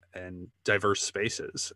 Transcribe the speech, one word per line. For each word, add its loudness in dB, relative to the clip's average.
and -10
diverse 4
spaces. -4